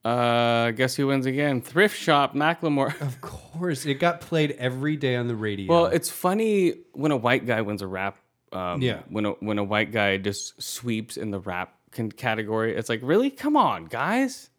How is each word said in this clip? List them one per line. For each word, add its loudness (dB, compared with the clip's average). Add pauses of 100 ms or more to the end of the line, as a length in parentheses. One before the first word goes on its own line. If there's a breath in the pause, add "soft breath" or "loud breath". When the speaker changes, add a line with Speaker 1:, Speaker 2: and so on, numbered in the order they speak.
Speaker 1:
uh, 4
guess 0
who 0
wins 2
again? 0
Thrift 2
Shop, 4
Macklemore. 0
<laughs> -
Speaker 2:
Of -6
course. -6
It 0
got 0
played 0
every -2
day 0
on -2
the -2
radio. -2
Speaker 1:
Well, 6
it's 0
funny 2 (200)
when 0
a 2
white 2
guy 0
wins -4
a -8
rap, -6 (340)
um, -4
Speaker 2:
Yeah. -2
Speaker 1:
when -4
a, 0
when -4
a 0
white 0
guy 2
just -6
sweeps -6
in -6
the -6
rap -8 (160)
con-, -6
category. -2
It's -4
like, 0
really? 2
Come -2
on, 2
guys. -2